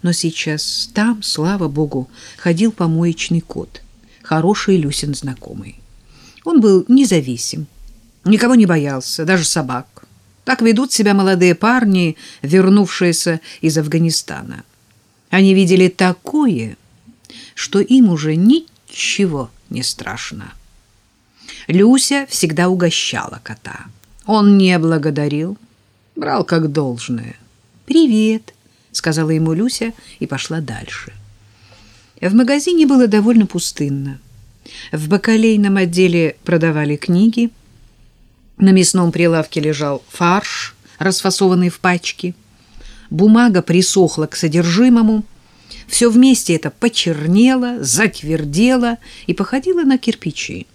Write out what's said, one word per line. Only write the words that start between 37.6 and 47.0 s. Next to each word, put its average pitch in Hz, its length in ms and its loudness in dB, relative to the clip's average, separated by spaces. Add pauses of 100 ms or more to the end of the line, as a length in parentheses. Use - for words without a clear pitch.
На 190 120 4
мясном 185 400 2
прилавке 165 500 -2
лежал 147 480 -4
фарш, - 680 -4 (220)
расфасованный 185 720 0
в - 120 -10
пачки. 180 540 -4 (760)
Бумага 214 500 4
присохла 170 640 0
к - 100 -12
содержимому. 214 880 2 (640)
Всё 240 220 2
вместе 240 440 4
это 156 160 -4
почернело, 233 1120 0